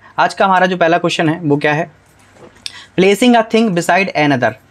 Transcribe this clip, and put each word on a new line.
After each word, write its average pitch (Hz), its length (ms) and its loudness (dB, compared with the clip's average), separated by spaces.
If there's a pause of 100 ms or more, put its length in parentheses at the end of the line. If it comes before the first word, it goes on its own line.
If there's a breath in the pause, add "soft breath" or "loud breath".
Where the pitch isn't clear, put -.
(180 loud breath)
आज 175 160 -2
का 214 100 0
हमारा 185 220 2
जो 185 100 -2
पहला 170 220 2
क्वेश्चन 175 300 -2
है, 175 120 -2
वो 143 160 0
क्या 151 160 -2
है? 160 180 -4 (1120 loud breath)
Placing 208 360 4
a 220 80 2 (100)
thing 220 160 2
beside 175 360 0 (120)
another, 135 340 0 (180)